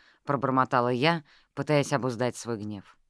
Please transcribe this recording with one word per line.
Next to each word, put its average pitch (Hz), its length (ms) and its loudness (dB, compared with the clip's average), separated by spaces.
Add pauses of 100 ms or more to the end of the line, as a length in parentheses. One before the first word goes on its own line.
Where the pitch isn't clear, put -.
(260)
пробормотала 131 640 2
я, 151 340 0 (300)
пытаясь 143 400 0
обуздать 120 420 -2
свой 117 220 -6
гнев. 101 400 -12 (120)